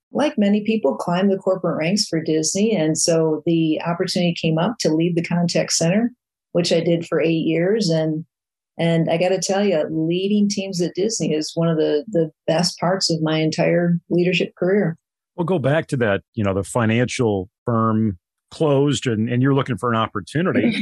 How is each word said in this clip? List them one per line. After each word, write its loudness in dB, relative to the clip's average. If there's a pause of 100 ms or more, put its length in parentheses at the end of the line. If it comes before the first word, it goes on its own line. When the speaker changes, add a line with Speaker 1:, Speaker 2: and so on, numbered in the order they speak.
(120)
Speaker 1:
like -2
many 2
people, 0
climb 0
the 2
corporate -2
ranks 0
for -2
Disney. 0
And 0
so 2
the 2
opportunity -2
came 0
up -2
to 0
lead 0
the 0
contact -2
center, 0 (400)
which 0
I 2
did 0
for 0
eight 0
years. 0
And, -2 (520)
and 0
I 0
gotta 0
tell -2
you, 0
leading 0
teams -4
at -2
Disney -2
is -4
one 2
of 2
the, 0
the 0 (160)
best 0
parts 0
of -2
my 0
entire 2 (120)
leadership 0
career. 0 (400)
Speaker 2:
We'll -4
go 0
back 0
to -2
that, 2 (140)
you -2
know, 2
the -2
financial 0 (160)
firm 0 (320)
closed 0
and, 0
and 0
you're 4
looking 0
for -2
an 2
opportunity. -2